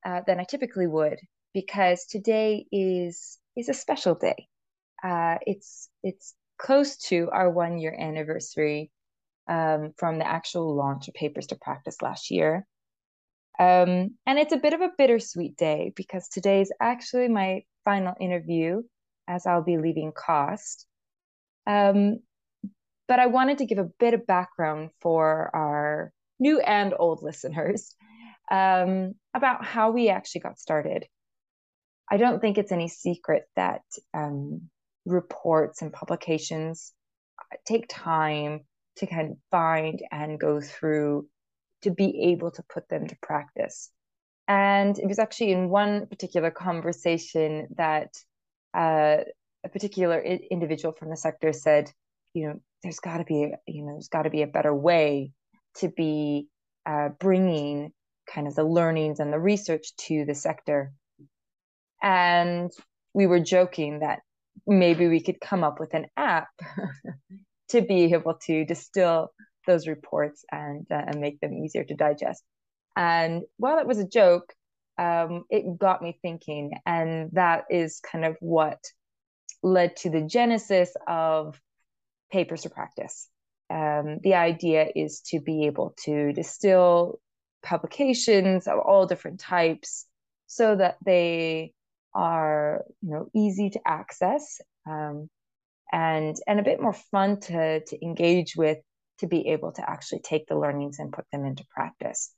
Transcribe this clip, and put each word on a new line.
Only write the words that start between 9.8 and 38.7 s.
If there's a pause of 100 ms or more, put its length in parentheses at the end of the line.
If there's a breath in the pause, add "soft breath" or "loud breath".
from
the
actual
launch
of
Papers
to
Practice
last
year. (920)
Um, (100)
and
it's
a
bit
of
a
bittersweet
day
because
today
is
actually
my (220)
final
interview, (460)
as
I'll
be
leaving
cost. (800)
Um, (880)
but
I
wanted
to
give
a (100)
bit
of
background (100)
for
our (280)
new
and
old
listeners, (560 loud breath)
um, (200)
about
how
we
actually
got
started. (1040)
I
don't
think
it's
any
secret (120)
that, (320)
um, (440)
reports
and
publications (720)
take
time (300)